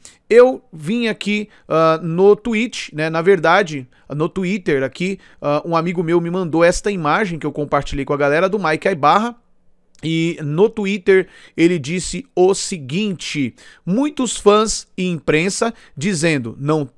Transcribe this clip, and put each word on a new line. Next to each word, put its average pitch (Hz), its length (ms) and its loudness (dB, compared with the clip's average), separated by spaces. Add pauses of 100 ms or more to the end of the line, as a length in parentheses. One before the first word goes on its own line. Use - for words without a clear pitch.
(280)
eu 247 420 6
vim 190 360 -4
aqui, 208 420 -4 (180)
ah, 160 360 2
no 180 340 4
Twitch, 226 560 -6
né, 156 160 -4
na 160 140 -2
verdade, 165 680 2 (260)
no 151 140 -2
Twitter 180 540 -2
aqui, 180 360 -6 (220)
ah, 147 240 -2
um 165 100 -4
amigo 165 280 -2
meu 170 180 2
me 170 100 -6
mandou 170 340 0
esta 175 260 2
imagem 175 480 -2
que 147 80 -8
eu 143 60 -4
compartilhei 143 520 -4
com 143 80 -4
a 147 40 0
galera 143 320 2
do 196 100 -2
Mike 160 300 -2
Ibarra, 190 480 0 (680)
e 165 380 0
no 156 260 2
Twitter 196 600 2 (280)
ele 175 220 4
disse 170 560 -6
o 185 200 4
seguinte: 156 1000 -6 (320)
"Muitos 262 500 -2
fãs 208 520 2 (100)
e 185 100 -2
imprensa 175 640 -2 (240)
dizendo, 147 640 -2
'Não 147 400 -2